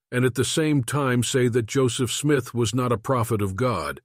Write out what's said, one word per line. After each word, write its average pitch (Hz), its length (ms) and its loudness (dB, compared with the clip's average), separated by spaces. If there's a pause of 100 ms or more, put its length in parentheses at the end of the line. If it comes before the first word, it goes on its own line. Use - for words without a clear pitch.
and 123 140 0
at 127 120 2
the 120 100 0
same 151 400 0
time 127 360 0
say 123 280 2
that 117 160 0
Joseph 127 480 0
Smith 143 400 0
was 117 200 0
not 123 200 0
a 110 40 -2
prophet 117 440 0
of 95 160 -2
God. 87 480 -2